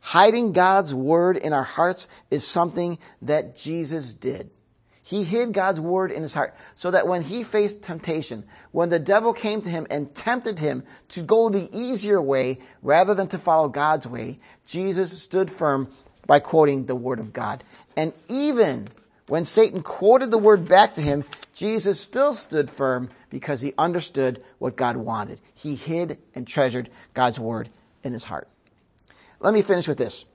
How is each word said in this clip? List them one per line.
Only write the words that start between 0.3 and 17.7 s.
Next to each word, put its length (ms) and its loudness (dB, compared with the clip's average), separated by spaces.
God's 400 4
word 460 2
in 160 -2
our 80 0
hearts 460 -2
is 160 -2
something 520 -2
that 340 -2
Jesus 560 -8
did. 380 -8
He 220 -4
hid 280 -2
God's 280 0
word 320 0
in 100 -6
his 120 -8
heart 200 -4
so 160 -4
that 160 4
when 140 -2
he 200 -8
faced 400 -2
temptation, 640 -8
when 200 0
the 100 2
devil 320 2
came 300 -4
to 80 -8
him 200 -6
and 240 -6
tempted 460 -6
him 240 -4
to 140 -12
go 260 4
the 280 -2
easier 460 0
way 380 0
rather 320 4
than 160 0
to 100 -8
follow 300 2
God's 380 0
way, 320 -10
Jesus 540 -4
stood 300 -2
firm 400 -2
by 120 8
quoting 480 2
the 80 -2
word 240 -4
of 140 -12
God. 320 -8